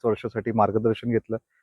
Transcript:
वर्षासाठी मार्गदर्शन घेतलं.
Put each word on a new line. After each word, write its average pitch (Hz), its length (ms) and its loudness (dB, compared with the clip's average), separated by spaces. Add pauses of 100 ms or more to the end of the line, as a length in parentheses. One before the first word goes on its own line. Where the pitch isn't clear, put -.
वर्षासाठी 110 480 -2
मार्गदर्शन 110 580 2
घेतलं. 113 280 -2 (260)